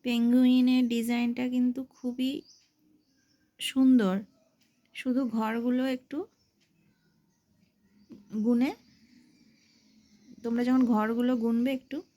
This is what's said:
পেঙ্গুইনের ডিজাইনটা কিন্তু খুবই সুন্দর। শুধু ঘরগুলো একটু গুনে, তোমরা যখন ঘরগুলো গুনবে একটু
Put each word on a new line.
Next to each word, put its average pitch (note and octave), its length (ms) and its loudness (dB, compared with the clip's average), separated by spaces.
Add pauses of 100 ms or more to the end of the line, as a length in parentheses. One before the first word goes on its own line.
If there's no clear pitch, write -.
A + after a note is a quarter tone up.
পেঙ্গুইনের B3+ 840 4
ডিজাইনটা A#3+ 600 -2
কিন্তু B3 320 -2 (160)
খুবই B3+ 360 -6 (1300)
সুন্দর। B3+ 540 2 (800)
শুধু B3+ 260 -4 (160)
ঘরগুলো A#3 500 -2
একটু C4 320 -8 (2250)
গুনে, A#3+ 260 2 (1700)
তোমরা A#3 220 -2
যখন C4 220 4
ঘরগুলো A#3 500 0
গুনবে A#3 360 -2
একটু C4 240 -10 (200)